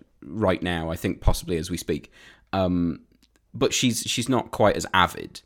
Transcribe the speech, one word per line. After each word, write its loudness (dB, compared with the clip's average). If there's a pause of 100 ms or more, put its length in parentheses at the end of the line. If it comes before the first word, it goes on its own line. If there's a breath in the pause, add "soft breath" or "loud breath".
(220)
right 0
now, -2
I -2
think -4
possibly 2
as -6
we -2
speak. -6 (440 loud breath)
Um, 2 (520)
but 0
she's, 0
she's -4
not 0
quite 4
as -4
avid. 0